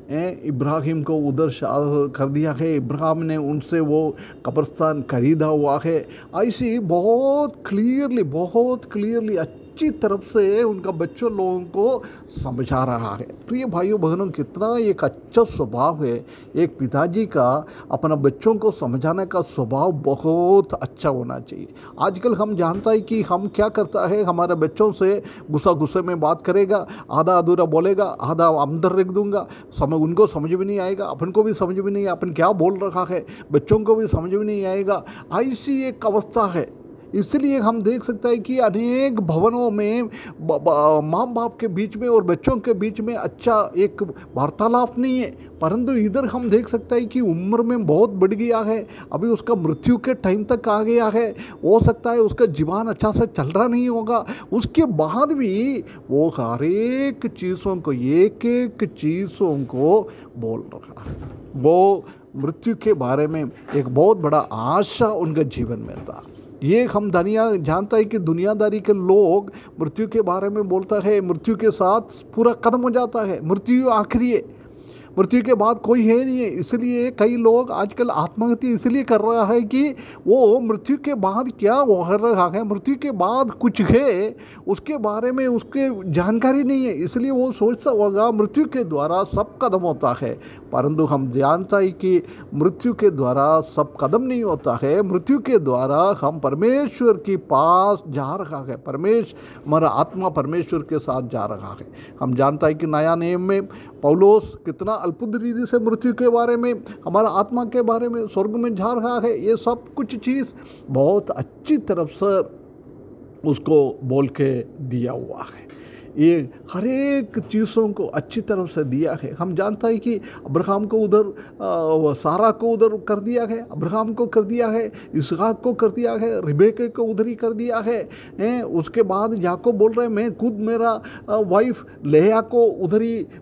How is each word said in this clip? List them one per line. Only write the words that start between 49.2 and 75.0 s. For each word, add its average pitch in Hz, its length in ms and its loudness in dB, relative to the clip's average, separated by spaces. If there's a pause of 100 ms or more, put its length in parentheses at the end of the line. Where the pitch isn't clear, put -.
उसका 233 280 0
मृत्यु 175 420 0
के 254 160 -2
टाइम 202 300 0
तक 233 260 -2
आ 214 140 2
गया 233 240 2
है, 220 220 0 (340)
हो 202 160 6
सकता 233 320 2
है 240 60 0
उसका 226 280 2
जीवन 170 420 -2
अच्छा 214 240 -2
से 233 160 0
चल 139 200 -4
रहा 196 200 2
नहीं 247 220 0
होगा, 233 360 -2 (280)
उसके 277 320 0
बाद 214 460 0
भी 240 520 -2 (280)
वो 151 180 2
हर 120 340 -4
एक 240 640 -2
चीज़ों 180 500 -4
को, 156 160 -4
एक 160 520 2
एक 240 380 -2
चीज़ों 165 800 -2
को 156 440 2 (280)
बोल 113 220 -6
रहा - 440 -16
है। - 120 -10 (400)
वो 175 500 4 (300)
मृत्यु 160 400 -4
के 214 180 2
बारे 139 340 0
में 156 240 -4 (240)
एक 127 200 0
बहुत 190 220 6
बड़ा 156 220 2 (140)
आशा 165 540 0
उनके 160 360 0
जीवन 120 360 -6
में 110 260 -14
था। - 180 -16 (400)
ये 208 200 4
हम 208 280 -2
दुनिया 214 440 2
जानता 190 420 -2
है 220 80 4
कि 220 120 -4
दुनियादारी 208 600 0
के 208 140 2
लोग 190 580 2 (300)
मृत्यु 160 260 -4
के 220 140 -2
बारे 190 280 -2
में 202 200 -4
बोलता 190 300 0
है, 202 220 2
मृत्यु 180 340 -2
के 220 160 2
साथ 202 300 2 (340)
पूरा 233 180 4
खत्म 233 280 0
हो 247 80 0
जाता 240 320 0
है, 190 240 -4
मृत्यु 247 440 4
आखिरी 226 420 2
है, - 320 -2 (560)